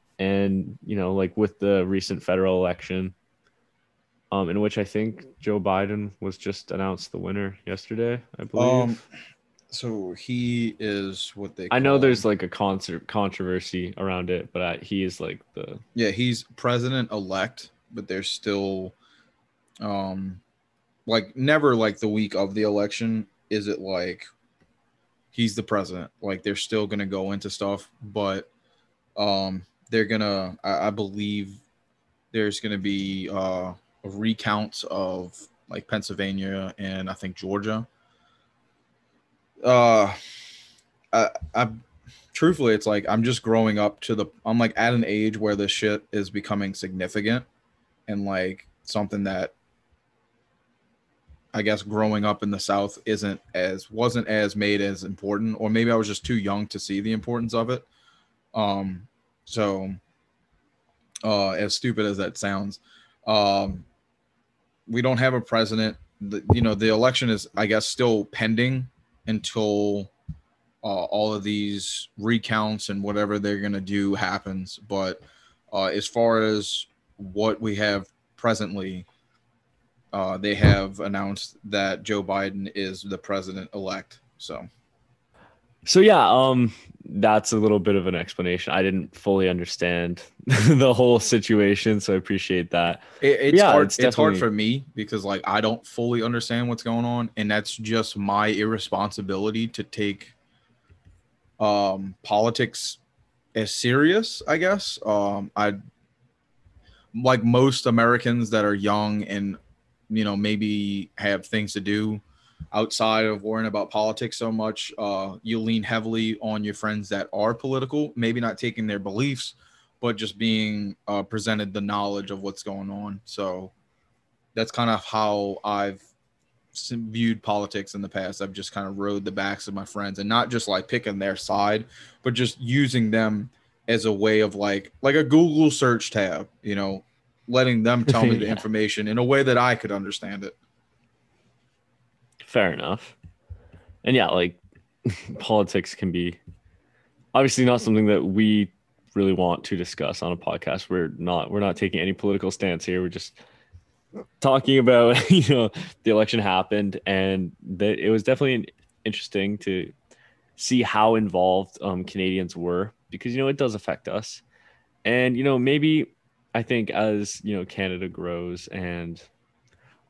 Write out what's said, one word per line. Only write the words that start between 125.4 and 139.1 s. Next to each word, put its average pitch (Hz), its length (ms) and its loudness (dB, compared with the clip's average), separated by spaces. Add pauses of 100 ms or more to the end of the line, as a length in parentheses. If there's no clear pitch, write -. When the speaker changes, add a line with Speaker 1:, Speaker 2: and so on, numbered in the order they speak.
Speaker 2:
I've 101 400 -2 (720)
s-, - 160 -12
viewed 113 520 -2
politics 104 540 -4
in 101 60 -8
the 95 80 -8
past. 95 320 -8
I've 98 120 -8
just 98 180 -12
kind 98 160 -6
of 98 100 -10
rode 101 280 -4
the 98 60 -6
backs 98 360 -6
of 101 60 -10
my 98 120 -8
friends 98 340 -8
and 101 80 -6
not 117 220 2
just, 120 180 -2
like, 95 200 -2
picking 110 300 -2
their 98 200 -2
side, 104 480 0 (380)
but 127 100 0
just 120 260 0
using 123 500 2
them 110 400 0 (380)
as 113 180 2
a 110 80 4
way 107 280 4
of, 101 120 2
like, 101 380 -2 (100)
like 139 140 4
a 156 80 6
Google 156 480 6
search 120 400 2
tab, 95 360 -2 (140)
you 104 140 -4
know, 98 280 -4 (440)
letting 123 360 4
them 120 220 4
tell 120 200 4
me 117 100 6
the 104 100 0
Speaker 1:
<laughs> - 0 -
Yeah. 107 60 -2
Speaker 2:
information 107 560 -2
in 110 100 0